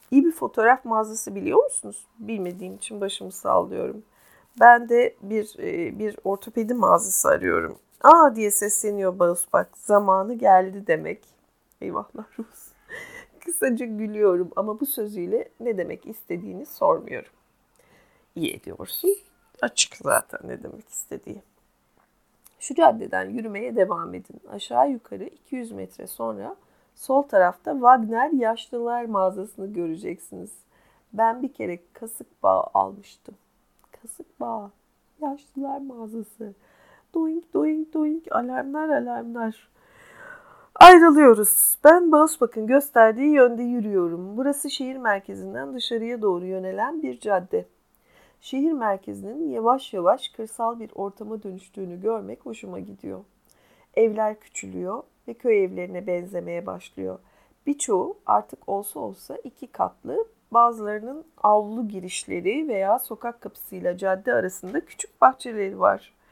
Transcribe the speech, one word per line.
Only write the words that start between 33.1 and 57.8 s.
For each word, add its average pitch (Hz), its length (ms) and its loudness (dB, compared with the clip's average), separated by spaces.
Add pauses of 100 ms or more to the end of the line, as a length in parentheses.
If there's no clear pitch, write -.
Kasık - 380 -20
bağ, 226 300 -10 (500)
Yaşlılar 277 580 -8
Mağazası. 226 760 -14 (600)
Doink, 320 400 -4
doink, 311 400 -2
doink. 311 380 -4
Alarmlar, 269 560 -4
alarmlar. 233 800 -6 (1080)
Ayrılıyoruz. 302 1080 10
Ben 330 280 8
Bauspach'ın 277 540 2
gösterdiği 254 680 4
yönde 247 280 4
yürüyorum. 202 760 -4
Burası 277 340 -4
şehir 262 260 -8
merkezinden 202 800 -6
dışarıya 233 480 -6
doğru 180 240 -2
yönelen 190 560 -6
bir 247 180 -8
cadde. 185 460 -4 (720)
Şehir 285 320 -4
merkezinin 208 800 -6
yavaş 247 420 0
yavaş 196 360 0
kırsal 233 520 -8
bir 214 140 -14
ortama 208 480 -10
dönüştüğünü 185 580 -14
görmek 214 460 -6
hoşuma 196 320 -14
gidiyor. 196 460 -16 (720)
Evler 214 460 0
küçülüyor 190 640 -12 (260)
ve 233 60 -12
köy 220 300 0
evlerine 185 420 -10
benzemeye 175 600 -8
başlıyor. 185 520 -12 (480)
Birçoğu 285 600 -4